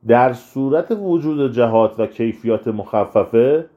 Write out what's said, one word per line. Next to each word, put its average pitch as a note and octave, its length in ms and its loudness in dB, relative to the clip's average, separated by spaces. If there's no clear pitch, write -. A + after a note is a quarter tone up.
در B2 260 4
صورت C#3 580 -4
وجود D#3 600 -2
جهات A2+ 460 2
و A2 80 0
کیفیات A2+ 600 -4
مخففه A2+ 960 0